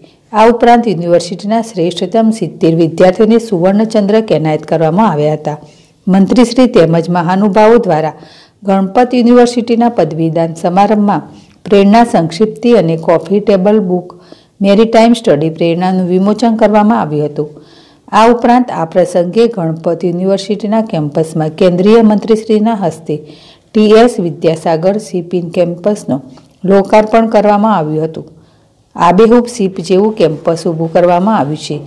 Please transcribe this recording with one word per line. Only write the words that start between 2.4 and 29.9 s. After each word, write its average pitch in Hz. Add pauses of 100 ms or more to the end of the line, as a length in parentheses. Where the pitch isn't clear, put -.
વિદ્યાર્થીઓને 185
સુવર્ણચંદ્રક 208
એનાયત 156
કરવામાં 165
આવ્યા 151
હતા. 151 (500)
મંત્રીશ્રી 226
તેમજ 165
મહાનુભાવો 196
દ્વારા 156 (480)
ગણપત 196
યુનિવર્સિટીના 240
પદવીદાન 165
સમારંભમાં 202 (360)
પ્રેરણા 202
સંક્ષિપ્તિ 214
અને 165
કોફી 170
ટેબલ 202
બુક 180 (440)
મેરીટાઇમ 220
સ્ટડી 160
પ્રેરણાનું 180
વિમોચન 208
કરવામાં 214
આવ્યું 151
હતું. 147 (600)
આ 214
ઉપરાંત 240
આ 165
પ્રસંગે 180
ગણપત 165
યુનિવર્સિટીના 196
કેમ્પસમાં 156
કેન્દ્રીય 190
મંત્રીશ્રીના 214
હસ્તે 160 (600)
ટી 214
એસ 240
વિદ્યાસાગર 165
શિપિંગ 175
કેમ્પસનું 180 (440)
લોકાર્પણ 214
કરવામાં 208
આવ્યું 156
હતું. 156 (720)
આબેહૂબ 220
શિપ 190
જેવું 202